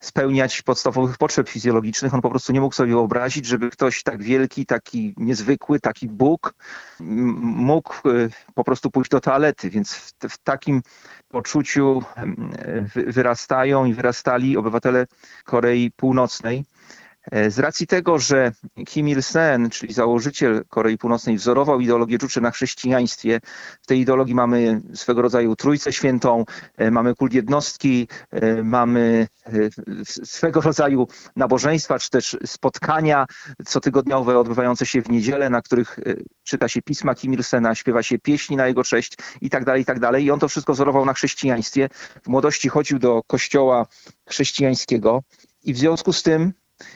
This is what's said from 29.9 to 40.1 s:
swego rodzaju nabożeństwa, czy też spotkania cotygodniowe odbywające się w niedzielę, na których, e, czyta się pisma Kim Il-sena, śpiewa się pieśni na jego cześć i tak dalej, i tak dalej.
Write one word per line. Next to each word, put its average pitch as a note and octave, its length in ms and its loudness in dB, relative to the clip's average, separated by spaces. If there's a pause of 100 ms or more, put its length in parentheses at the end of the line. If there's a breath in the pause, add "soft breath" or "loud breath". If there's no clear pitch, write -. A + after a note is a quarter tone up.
swego E3 340 0
rodzaju C#3+ 480 2 (280 loud breath)
nabożeństwa, C3 600 0
czy - 120 -8
też - 260 0 (100)
spotkania D3+ 800 0 (380 loud breath)
cotygodniowe C3 760 2
odbywające A#2+ 480 2
się B2 160 0
w A#2 60 -8
niedzielę, B2+ 420 0
na A#2+ 120 0
których, - 360 -2
e, - 40 -12 (420)
czyta - 240 -2
się - 140 -4
pisma C#3 320 -2
Kim C3 180 -4
Il-sena, A#2 420 0
śpiewa A#2 280 0
się A#2+ 160 -2
pieśni D3 380 -2
na C3 100 2
jego B2+ 180 0
cześć - 280 -2 (280 loud breath)
i - 100 -6
tak C3 140 -2
dalej, C3+ 180 2
i - 20 -10
tak B2+ 160 -2
dalej. B2+ 240 2